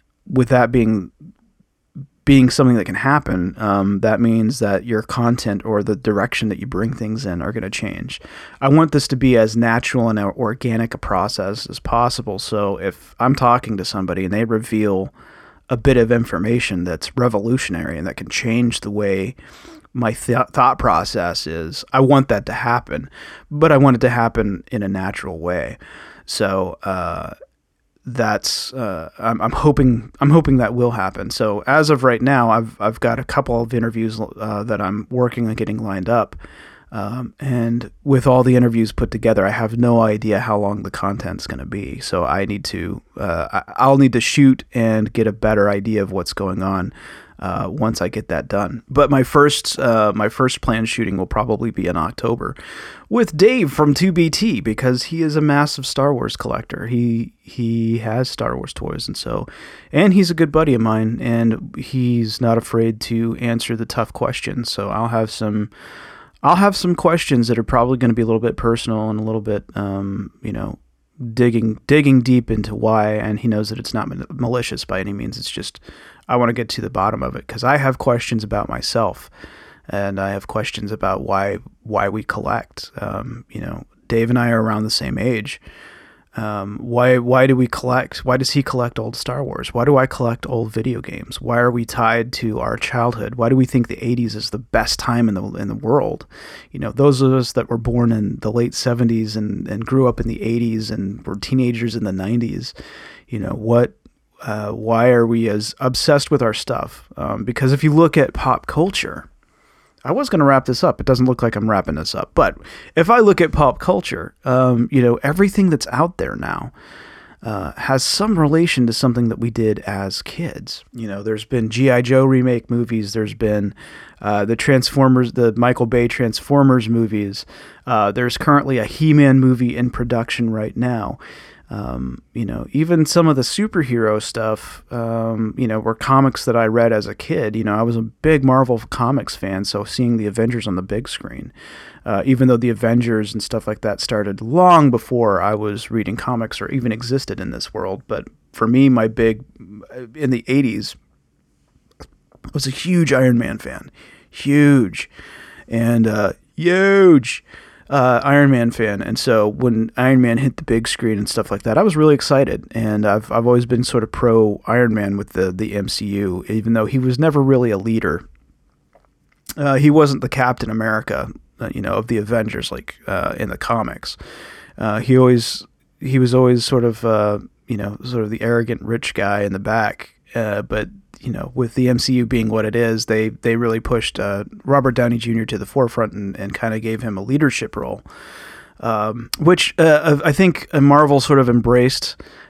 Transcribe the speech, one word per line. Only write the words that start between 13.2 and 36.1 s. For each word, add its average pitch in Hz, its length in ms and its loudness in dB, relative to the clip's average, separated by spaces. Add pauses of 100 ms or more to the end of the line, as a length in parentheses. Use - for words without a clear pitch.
I'm 127 160 2
talking 120 400 2
to 92 80 -4
somebody 92 400 -4
and 92 100 -4
they 110 100 0
reveal 107 720 -2 (560)
a 127 60 -2
bit 127 200 4
of 117 140 4
information 113 720 -2
that's 87 340 -6
revolutionary 107 800 -2
and 82 120 -8
that - 80 -10
can - 120 -12
change 117 520 -2
the 101 100 -8
way 101 460 -2 (560)
my 117 200 -2
th-, 123 380 -2
thought 131 300 2
process 87 680 -2
is, 82 460 -10
I 131 80 4
want 135 260 4
that - 200 -2
to - 60 -8
happen, 120 560 -4 (440)
but 151 180 4
I 147 60 6
want 135 180 8
it 117 60 0
to 123 100 4
happen 113 600 -2
in 107 100 -4
a 98 60 -4
natural 95 500 -6
way. 82 400 -6 (460)
So, 95 580 -2
uh, 90 520 -6 (720)
that's, 107 640 -2
uh, 98 460 -8
I'm, 117 240 -2
I'm 113 80 0
hoping, 127 680 2
I'm 139 100 4
hoping 147 280 6
that 117 160 0
will 120 180 2
happen. 98 380 -6
So 104 360 -2
as 151 240 4
of 135 140 2
right 117 180 4
now, 123 280 4
I've, 113 300 0
I've 107 200 -2
got 117 180 0
a 131 60 -8
couple 127 360 -2
of 117 140 -4
interviews, 113 460 -2
uh, 107 420 -6
that 110 180 -2
I'm 104 300 -4
working 123 380 0
on 110 80 -4
getting 110 220 -4
lined 98 300 -6
up. 117 280 0 (560)